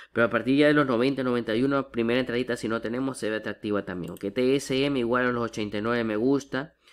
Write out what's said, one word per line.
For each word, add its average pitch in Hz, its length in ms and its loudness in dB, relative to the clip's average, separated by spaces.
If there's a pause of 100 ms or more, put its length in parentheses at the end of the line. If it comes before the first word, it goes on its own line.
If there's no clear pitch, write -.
(120)
Pero 117 160 2
a - 20 -10
partir 117 260 0
ya 147 120 6
de 151 60 6
los 147 120 4
noventa, 131 380 2
noventa 120 320 0
y 123 80 2
uno, 139 260 0
primera 117 300 0
entradita 123 360 -2
si 117 120 -6
no 113 120 -2
tenemos, 123 380 -4
se 107 120 -4
ve 110 60 -2
atractiva 104 480 -4
también, 87 280 -8
¿ok? 98 200 -8
T 127 220 2
S 135 300 0
M 143 120 0
igual 123 300 0
a 123 60 0
los 120 100 -2
ochenta 107 360 -4
y 104 40 -2
nueve 117 220 0
me 110 100 -2
gusta. 135 600 -2 (160)